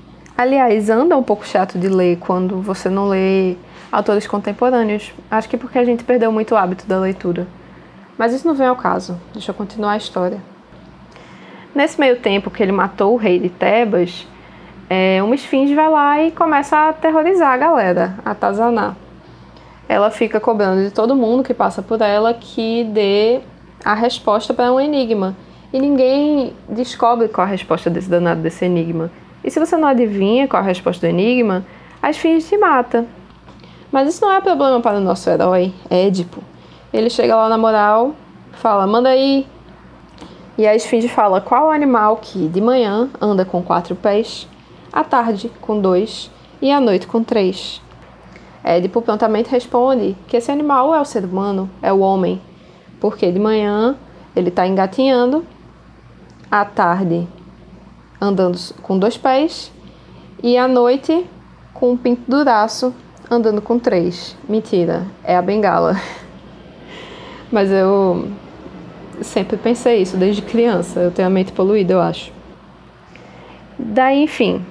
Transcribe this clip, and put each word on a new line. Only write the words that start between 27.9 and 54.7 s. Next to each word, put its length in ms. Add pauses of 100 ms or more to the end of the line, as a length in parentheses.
danado 320
desse 240
enigma. 440 (360)
E 40
se 100
você 160
não 100
adivinha 640
qual 120
a 60
resposta 400
do 40
enigma, 540 (380)
a 80
esfinge 340
te 140
mata. 480 (840)
Mas 160
isso 120
não 120
é 80
problema 400
para 180
o 20
nosso 300
herói, 420 (160)
Édipo. 540 (500)
Ele 160
chega 280
lá 120
na 80
moral, 600 (340)
fala, 380
"Manda 200
aí." 380 (1120)
E 80
a 80
esfinge 340
fala, 320
"Qual 280
o 20
animal 460
que 320
de 120
manhã 480 (120)
anda 240
com 180
quatro 320
pés, 540 (440)
à 120
tarde 560
com 200
dois 480 (320)
e 120
à 80
noite 260
com 160
três?" 580 (840)
Édipo 360
prontamente 480
responde 680 (100)
que 100
esse 140
animal 420
é 80
o 40
ser 200
humano, 460 (100)
é 120
o 80
homem. 400 (580)
Porque 320
de 80
manhã 560 (400)
ele 160
tá 160
engatinhando, 800 (1080)